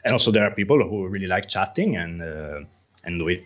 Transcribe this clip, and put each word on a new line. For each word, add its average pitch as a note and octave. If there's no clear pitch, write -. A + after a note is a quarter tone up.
And A2+
also, A#2
there G#2
are G2+
people G#2+
who F#2+
really F#2+
like F#2
chatting A#2+
and, E2+
uh, D2+
and F2
do D#2+
it F2+